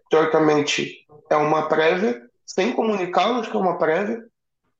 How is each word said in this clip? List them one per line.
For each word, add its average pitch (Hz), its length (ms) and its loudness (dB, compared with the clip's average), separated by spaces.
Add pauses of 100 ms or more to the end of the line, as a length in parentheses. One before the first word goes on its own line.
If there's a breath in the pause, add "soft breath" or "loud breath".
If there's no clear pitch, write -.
teoricamente, 151 960 2 (240)
é 156 60 0
uma 151 340 0
prévia, 180 540 0 (240)
sem 208 260 -2
comunicá-los 220 760 -2
que - 80 -6
é 208 40 0
uma 185 180 0
prévia, 202 460 -2 (560)